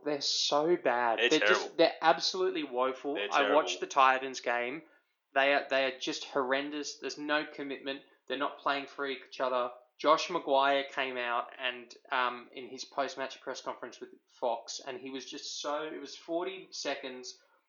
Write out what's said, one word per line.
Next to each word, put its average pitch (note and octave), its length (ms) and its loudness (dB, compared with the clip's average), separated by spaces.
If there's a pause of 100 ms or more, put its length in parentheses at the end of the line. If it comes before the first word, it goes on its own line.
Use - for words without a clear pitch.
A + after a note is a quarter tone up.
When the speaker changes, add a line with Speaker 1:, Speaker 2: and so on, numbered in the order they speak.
Speaker 1:
they're D3 180 -2
so D#3 600 2
bad. A#2+ 360 2
Speaker 2:
They're A#2 100 4
Speaker 1:
They're D#3 120 6
Speaker 2:
terrible. G#2+ 200 6
Speaker 1:
just, F2 160 -8
they're E3 240 6
absolutely F3+ 600 2
woeful. C3 540 -2
Speaker 2:
They're G2+ 160 -2
Speaker 1:
I C#3+ 200 4
watched D#3 280 2
Speaker 2:
terrible. - 0 -
Speaker 1:
the F#3 60 -6
Titans C3 540 4
game. B2 420 -2 (520)
They C#3 200 6
are, C#3 160 2
they C3+ 160 4
are B2+ 120 -2
just - 280 -6
horrendous. C#3 760 -2
There's C#3 160 -8
no D3+ 280 0 (120)
commitment. C#3 440 -8 (280)
They're C3 100 -4
not - 200 -4
playing C#3 280 -2
for C#3 220 -8
each - 320 -8
other. B2+ 300 0 (280)
Josh D3+ 320 4
Maguire C#3 540 4 (100)
came C3 220 -2
out A#2+ 300 0 (180)
and, B2 220 -4 (260)
um, A#2+ 420 0
in B2+ 140 -10
his B2+ 160 -12
post-match C3+ 560 -4
press C3 220 -8
conference B2 360 -10
with B2 120 -14 (280)
Fox, - 480 -4
and C3 120 -8
he C3 120 -12
was C3 140 -8
just - 380 -12
so, D3+ 220 -4
it D3+ 160 -10
was C#3 140 -14
forty F3+ 560 -6
seconds C3 680 -8 (300)